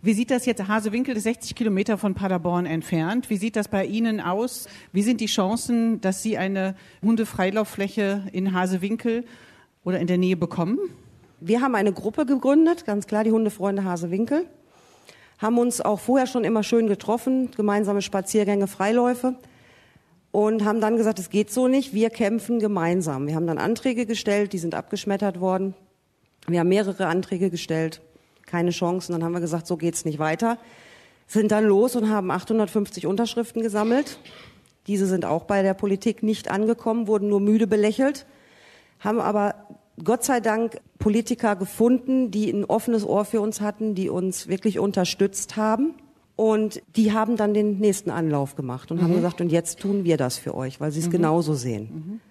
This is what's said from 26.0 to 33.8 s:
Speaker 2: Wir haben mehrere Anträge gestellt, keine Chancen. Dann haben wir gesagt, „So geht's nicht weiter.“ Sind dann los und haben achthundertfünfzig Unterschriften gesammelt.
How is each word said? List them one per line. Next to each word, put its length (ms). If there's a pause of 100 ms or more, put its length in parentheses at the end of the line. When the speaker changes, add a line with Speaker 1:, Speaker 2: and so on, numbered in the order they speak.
Speaker 2:
Wir 140
haben 80
mehrere 380
Anträge 440
gestellt, 500 (460)
keine 240
Chancen. 420
Dann 120
haben 80
wir 80
gesagt, 260
„So 100
geht's 280
nicht 160
weiter.“ 360 (680)
Sind 240
dann 160
los 300
und 120
haben 220
achthundertfünfzig 760
Unterschriften 540
gesammelt. 600 (640)